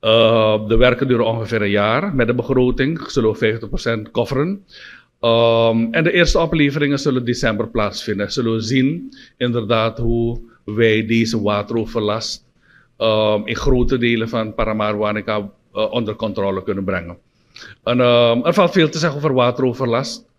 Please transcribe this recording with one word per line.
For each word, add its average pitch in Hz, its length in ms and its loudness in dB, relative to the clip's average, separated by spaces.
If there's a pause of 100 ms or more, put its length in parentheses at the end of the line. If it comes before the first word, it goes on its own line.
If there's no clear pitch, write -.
Eh, 110 680 4
de 113 80 4
werken 123 320 4
duren 117 180 2
ongeveer 113 360 -2
een 104 80 0
jaar 113 440 0
met 123 120 2
de 123 80 0
begroting. 131 760 0
Zullen 113 200 2
we 104 60 -4
vijftig 113 320 -2
procent 110 420 -4
kofferen. 147 540 -2 (560)
Ehm, 117 720 2
en 165 140 0
de 170 80 0
eerste 175 260 4
opleveringen 147 600 0
zullen 127 260 -2
december 113 440 -2
plaatsvinden. 104 640 -4
Zullen 117 200 -2
we 113 80 -2
zien 135 560 -2 (200)
inderdaad 113 600 -2
hoe 117 420 0 (240)
wij 110 420 2
deze 113 360 0
wateroverlast, 104 1000 -4 (520)
ehm, 107 480 0
in 117 120 -6
grote 127 420 2
delen 117 300 0
van 110 260 -4
Paramaribo, 107 960 -2 (200)
eh, 107 200 -2
onder 107 240 -4
controle 98 460 -4
kunnen 98 220 -4
brengen. 87 340 -6 (680)
En, 123 160 0
ehm, 120 440 4
er 170 100 2
valt 175 180 4
veel 160 160 4
te 165 100 -6
zeggen 147 200 -2
over 147 140 0
wateroverlast. 127 920 0 (140)